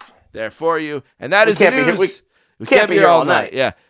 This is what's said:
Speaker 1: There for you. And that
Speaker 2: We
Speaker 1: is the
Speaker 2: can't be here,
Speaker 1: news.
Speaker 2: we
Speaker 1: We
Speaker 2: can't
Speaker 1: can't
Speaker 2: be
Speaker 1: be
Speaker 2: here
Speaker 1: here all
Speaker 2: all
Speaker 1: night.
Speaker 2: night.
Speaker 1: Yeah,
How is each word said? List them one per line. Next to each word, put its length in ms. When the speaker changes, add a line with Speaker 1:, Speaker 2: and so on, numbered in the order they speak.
Speaker 1:
There 180
for 280
you. 240
And 120
that 140
Speaker 2:
We 60
Speaker 1:
is 60
the 60
Speaker 2:
can't 120
be 60
here, 100
Speaker 1:
news. 80
Speaker 2:
we 60
Speaker 1:
We 80
Speaker 2:
can't 140
Speaker 1:
can't 80
Speaker 2:
be 60
Speaker 1:
be 40
Speaker 2:
here 80
Speaker 1:
here 20
all 120
Speaker 2:
all 40
Speaker 1:
night. 200
Speaker 2:
night. 100
Speaker 1:
Yeah, 160